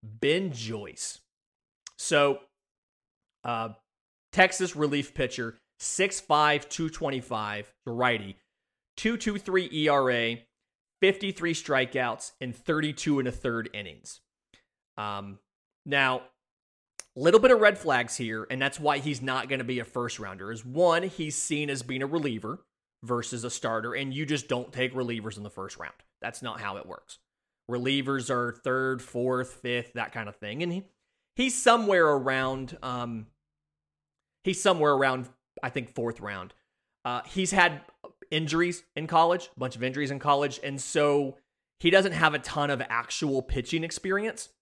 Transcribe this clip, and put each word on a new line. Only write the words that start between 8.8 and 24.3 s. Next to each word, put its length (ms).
two 180
two 220
three 340
E 160
R 240
A, 340
fifty-three 520
strikeouts 880
in 100
thirty-two 680
and 100
a 20
third 420
innings. 460
Um, 420
now, 380
little 240
bit 120
of 100
red 160
flags 400
here, 320
and 120
that's 160
why 200
he's 240
not 260
gonna 160
be 160
a 60
first 340
rounder, 320
is 140
one, 380
he's 340
seen 320
as 120
being 220
a 20
reliever 600
versus 420
a 40
starter, 440
and 200
you 120
just 240